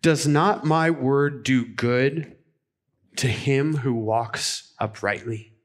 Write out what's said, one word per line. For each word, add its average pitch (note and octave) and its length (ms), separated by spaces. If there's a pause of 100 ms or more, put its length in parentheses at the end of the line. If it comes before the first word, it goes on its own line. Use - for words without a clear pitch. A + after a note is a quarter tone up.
"Does D#3 240
not D#3 400
my D#3+ 240
word C#3 540
do B2+ 200
good B2 720 (800)
to C3 100
him C#3 500
who C3 160
walks A2+ 840
uprightly?" G#2 720 (140)